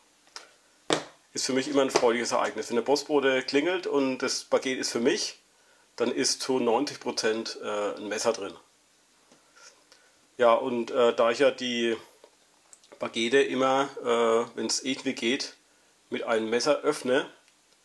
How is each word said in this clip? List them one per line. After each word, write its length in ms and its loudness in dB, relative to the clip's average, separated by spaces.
ist 140 -4
für 60 -4
mich 140 0
immer 160 2
ein 80 0
freudiges 400 2
Ereignis. 380 -2
Wenn 80 -2
der 80 0
Postbote 580 2
klingelt 460 0
und 300 0
das 260 -4
Paket 340 0
ist 140 -4
für 80 -2
mich, 400 0
dann 140 0
ist 320 -2
zu 160 0
neunzig 400 0
Prozent, 640 -4
äh, 320 -4
ein 140 -10
Messer 240 0
drin. 200 -10
Ja, 140 6
und, 380 0
äh, 240 4
da 160 4
ich 80 -2
ja 140 4
die 440 -2
Pakete 420 0
immer, 480 2
äh, 540 2
wenn's 240 -2
irgendwie 340 -4
geht, 400 -2
mit 140 -6
einem 260 0
Messer 300 2
öffne, 500 0